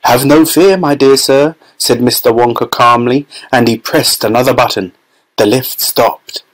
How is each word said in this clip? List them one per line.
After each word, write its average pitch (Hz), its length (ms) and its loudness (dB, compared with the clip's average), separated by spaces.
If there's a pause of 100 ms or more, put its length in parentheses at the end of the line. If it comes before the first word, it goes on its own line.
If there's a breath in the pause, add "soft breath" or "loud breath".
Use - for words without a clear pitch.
Have 127 220 0
no 151 200 4
fear, 185 320 2
my 156 180 0
dear 135 220 2
sir, 143 380 0 (220 soft breath)
said - 240 -2
Mister 123 300 0
Wonka 117 380 0
calmly, 123 580 0 (240 loud breath)
and 120 160 0
he 117 100 -2
pressed - 460 -4
another 120 300 0
button. 110 400 -2 (440)
The 110 80 0
lift 127 360 -2
stopped. - 640 -4 (100)